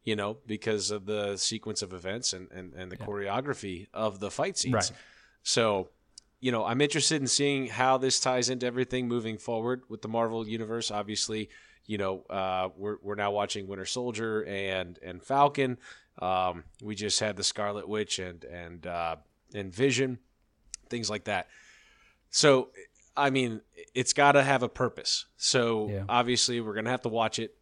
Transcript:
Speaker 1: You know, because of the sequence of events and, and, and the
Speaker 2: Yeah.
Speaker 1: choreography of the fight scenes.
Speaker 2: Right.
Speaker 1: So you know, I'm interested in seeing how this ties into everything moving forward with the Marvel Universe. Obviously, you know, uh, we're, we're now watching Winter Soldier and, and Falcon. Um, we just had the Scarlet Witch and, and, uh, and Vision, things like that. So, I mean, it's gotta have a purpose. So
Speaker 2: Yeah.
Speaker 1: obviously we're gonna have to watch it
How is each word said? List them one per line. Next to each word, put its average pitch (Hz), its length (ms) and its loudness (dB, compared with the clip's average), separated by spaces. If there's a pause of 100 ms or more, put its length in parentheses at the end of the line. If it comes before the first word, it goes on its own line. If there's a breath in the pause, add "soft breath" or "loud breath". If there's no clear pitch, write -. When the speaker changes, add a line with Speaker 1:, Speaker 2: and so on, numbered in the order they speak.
Speaker 1:
You 107 140 0
know, 104 280 -2
because 107 460 -2
of 104 160 -4
the 101 300 -2
sequence 110 460 -4
of 92 100 -8
events 95 400 -4
and, 92 180 -12
and, 92 240 -14
and 92 160 -12
the 90 80 -12
Speaker 2:
Yeah. 104 80 -10
Speaker 1:
choreography 101 880 -4
of 104 240 -2
the 98 140 -4
fight 180 260 -2
scenes. 131 160 0
Speaker 2:
Right. 101 180 2 (520 loud breath)
Speaker 1:
So 107 440 2 (520)
you 127 120 2
know, 110 120 0
I'm 117 160 0
interested 147 400 2
in 135 80 -2
seeing 139 380 2
how 127 320 4
this 127 200 2
ties 127 300 2
into 123 180 -2
everything 127 420 0
moving 113 300 -2
forward 120 500 -2
with 107 140 -12
the 113 60 -8
Marvel 113 400 0
Universe. 113 420 -4
Obviously, 107 600 -4 (360 loud breath)
you 107 120 -4
know, 95 320 -2
uh, 92 460 0
we're, 101 260 -6
we're 101 120 -6
now 101 160 0
watching 101 380 -2
Winter 95 180 -8
Soldier 110 580 -2
and, 92 580 -4
and 90 200 -12
Falcon. 139 560 4 (420 loud breath)
Um, 92 440 0 (180)
we 107 120 -8
just 101 260 0
had 107 160 0
the 98 80 -4
Scarlet 104 440 -2
Witch 107 300 -2
and, 90 260 -10
and, 85 420 -14
uh, 85 300 -2 (380)
and 98 180 -8
Vision, 127 460 2 (680)
things 117 220 -4
like 104 140 -6
that. 104 240 -2 (840 loud breath)
So, 135 400 6 (460)
I 143 140 4
mean, 123 300 0 (340)
it's 127 180 2
gotta 143 300 10
have 135 200 4
a 120 60 0
purpose. - 580 -2 (100)
So 117 540 2
Speaker 2:
Yeah. 98 180 -4
Speaker 1:
obviously 120 520 2
we're 110 140 -6
gonna 110 160 -2
have 127 120 -2
to 123 60 -2
watch 110 300 0
it 113 240 -6